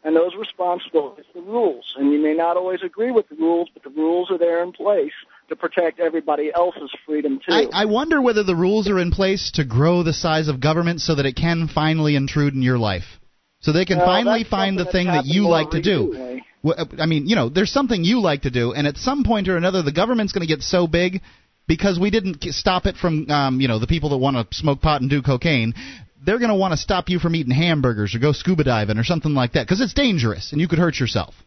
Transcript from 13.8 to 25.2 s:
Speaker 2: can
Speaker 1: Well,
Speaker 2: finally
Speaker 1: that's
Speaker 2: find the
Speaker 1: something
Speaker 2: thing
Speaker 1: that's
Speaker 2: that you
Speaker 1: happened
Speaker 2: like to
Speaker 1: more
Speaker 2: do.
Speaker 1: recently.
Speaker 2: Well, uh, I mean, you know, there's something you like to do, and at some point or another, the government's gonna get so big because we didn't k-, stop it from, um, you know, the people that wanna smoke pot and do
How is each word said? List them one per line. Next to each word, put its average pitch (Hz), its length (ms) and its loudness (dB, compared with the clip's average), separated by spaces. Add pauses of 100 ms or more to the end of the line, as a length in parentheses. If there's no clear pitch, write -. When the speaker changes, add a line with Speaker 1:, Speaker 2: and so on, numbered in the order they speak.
Speaker 2:
can 185 120 0
Speaker 1:
Well, 180 80 4
Speaker 2:
finally 226 380 2
Speaker 1:
that's - 60 -10
Speaker 2:
find 190 280 -2
the 175 60 -2
Speaker 1:
something 180 80 -6
Speaker 2:
thing 180 160 0
Speaker 1:
that's 170 200 0
Speaker 2:
that 147 60 0
you 202 100 4
Speaker 1:
happened 175 80 4
Speaker 2:
like 156 200 2
to 156 60 -2
Speaker 1:
more 147 40 -2
Speaker 2:
do. 180 300 0
Speaker 1:
recently. 127 320 -10 (200)
Speaker 2:
Well, 156 140 2
uh, 165 80 -4 (140)
I 156 60 0
mean, 156 220 0
you 220 80 4
know, 123 140 2
there's 185 220 0
something 240 320 0
you 226 180 2
like 151 220 0
to 139 60 -2
do, 123 240 -2
and 143 140 -2
at 143 100 -4
some 277 260 -2
point 202 240 0
or 185 100 0
another, 180 240 0
the 147 100 -2
government's 214 400 0
gonna 170 160 -4
get 151 140 0
so 175 260 0
big 180 340 0 (460)
because 170 320 2
we 202 120 2
didn't 190 240 0
k-, 156 160 -6
stop 180 340 -2
it 196 120 -2
from, 156 320 -2
um, 135 320 2
you 135 60 2
know, 113 120 0
the 117 80 -2
people 156 220 0
that 139 80 0
wanna 127 340 0
smoke 143 300 -2
pot 147 200 2
and 127 80 0
do 143 120 2